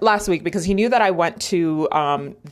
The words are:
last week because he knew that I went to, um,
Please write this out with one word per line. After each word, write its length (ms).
last 280
week 140
because 220
he 100
knew 140
that 140
I 100
went 300
to, 500
um, 440